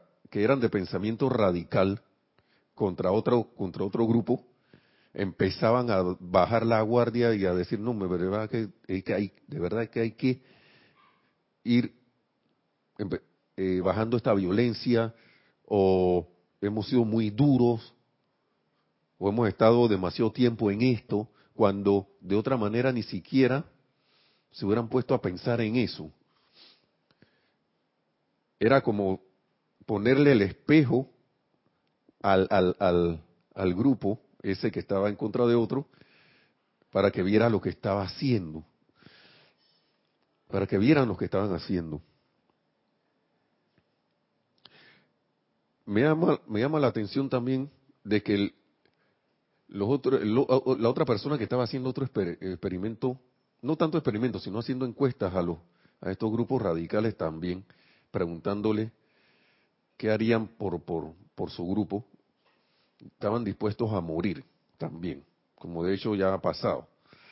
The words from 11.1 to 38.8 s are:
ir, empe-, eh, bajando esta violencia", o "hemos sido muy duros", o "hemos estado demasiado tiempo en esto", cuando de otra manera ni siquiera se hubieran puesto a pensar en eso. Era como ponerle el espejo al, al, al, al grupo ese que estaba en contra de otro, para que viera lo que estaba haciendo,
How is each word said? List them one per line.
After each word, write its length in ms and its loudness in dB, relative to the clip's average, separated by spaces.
ir, 280 2
empe-, 240 -6
eh, 240 0
bajando 360 0
esta 160 0
violencia", 800 0
o 640 4
"hemos 280 -2
sido 160 2
muy 260 0
duros", 640 2
o 100 0
"hemos 200 2
estado 400 4
demasiado 440 0
tiempo 380 2
en 120 -2
esto", 460 -2
cuando 540 2
de 160 -2
otra 200 0
manera 360 0
ni 100 -4
siquiera 640 0
se 120 -12
hubieran 240 0
puesto 240 0
a 80 2
pensar 400 -2
en 160 0
eso. 340 -4
Era 220 4
como 400 -2
ponerle 460 4
el 100 6
espejo 680 2
al, 280 4
al, 280 2
al, 440 2
al 200 0
grupo 460 0
ese 280 -4
que 100 -6
estaba 280 0
en 80 -6
contra 300 -2
de 80 4
otro, 340 -2
para 200 2
que 120 -2
viera 260 4
lo 120 0
que 100 -4
estaba 320 -2
haciendo, 640 -4